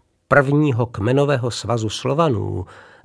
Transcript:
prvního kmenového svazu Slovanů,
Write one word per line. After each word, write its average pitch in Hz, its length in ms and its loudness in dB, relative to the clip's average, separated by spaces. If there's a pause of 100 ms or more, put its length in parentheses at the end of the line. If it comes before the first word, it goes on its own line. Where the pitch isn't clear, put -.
(280)
prvního 139 580 2
kmenového 127 640 0
svazu 110 380 -4
Slovanů, 104 800 -2 (380)